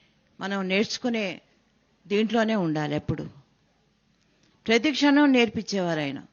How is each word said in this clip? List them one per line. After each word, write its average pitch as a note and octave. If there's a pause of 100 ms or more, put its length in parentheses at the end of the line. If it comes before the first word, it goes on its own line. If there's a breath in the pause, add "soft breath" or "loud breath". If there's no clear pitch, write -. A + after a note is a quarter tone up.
(400)
మనం G3
నేర్చుకునే G#3 (680)
దీంట్లోనే A3
ఉండాలి D3+
ఎప్పుడు. D3 (1400)
ప్రతి A#3+
క్షణం C#4+
నేర్పించేవారు G3+
ఆయన. C#3 (120)